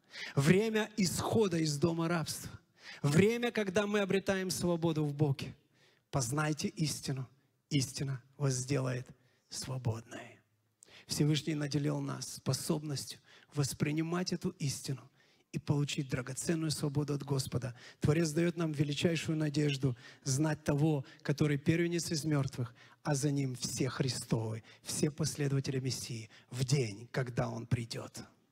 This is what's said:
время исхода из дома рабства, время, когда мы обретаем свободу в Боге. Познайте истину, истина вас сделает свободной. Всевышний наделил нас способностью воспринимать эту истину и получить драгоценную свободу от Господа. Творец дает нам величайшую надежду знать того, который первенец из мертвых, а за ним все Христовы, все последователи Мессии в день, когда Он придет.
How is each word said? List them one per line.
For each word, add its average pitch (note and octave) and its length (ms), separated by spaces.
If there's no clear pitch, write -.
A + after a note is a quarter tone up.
время G#3+ 640
исхода G3 600
из D3+ 200
дома E3 300
рабства, - 440
время, G#3+ 480
когда G3+ 360
мы G#3 140
обретаем F#3+ 500
свободу E3 560
в C#3+ 80
Боге. C#3+ 400
Познайте D3+ 580
истину, C3+ 580
истина C3+ 520
вас C#3 160
сделает B2+ 560
свободной. - 920
Всевышний D3+ 480
наделил D3 460
нас C3 340
способностью D3+ 840
воспринимать D#3+ 800
эту F3+ 240
истину C3+ 520
и D#3 80
получить C#3+ 480
драгоценную D3+ 640
свободу D3 420
от C#3 80
Господа. C3 540
Творец D#3 300
дает E3+ 260
нам E3 160
величайшую D#3 680
надежду C#3+ 580
знать D3+ 400
того, D3 400
который D3 360
первенец E3+ 520
из D#3 140
мертвых, C3+ 500
а D3+ 100
за C#3+ 160
ним C#3 240
все - 340
Христовы, A#2 760
все D3 300
последователи C#3 640
Мессии A#2+ 500
в B2+ 140
день, A#2 480
когда B2 360
Он A#2 180
придет. B2 520